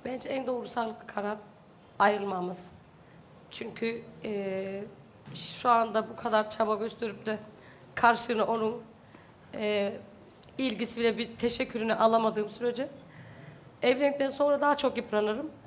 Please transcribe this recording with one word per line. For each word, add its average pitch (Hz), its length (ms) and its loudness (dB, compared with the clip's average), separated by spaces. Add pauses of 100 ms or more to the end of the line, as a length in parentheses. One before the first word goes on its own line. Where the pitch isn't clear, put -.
Bence 247 220 -6
en 262 180 -2
doğru 240 200 -2
sağlıklı 220 400 -4
karar 208 300 -4 (600)
ayrılmamız. 196 680 2 (840)
Çünkü, 226 500 -6 (220)
e, 196 600 -4 (520)
şu - 340 -2
anda 220 400 4
bu - 60 -12
kadar 214 340 2
çaba 214 260 2
gösterip 220 500 -6
de 214 120 -2 (580)
karşılığını 226 500 4
onun, 226 360 0 (720)
e, 208 400 0 (640)
ilgisi 233 420 -2
bile 233 180 2
bir - 200 -6
teşekkürünü 240 580 0
alamadığım 220 540 4
sürece 240 380 -4 (960)
evlendikten 277 480 2
sonra 285 320 2
daha 285 160 4
çok 254 200 0
yıpranırım. 214 540 0 (160)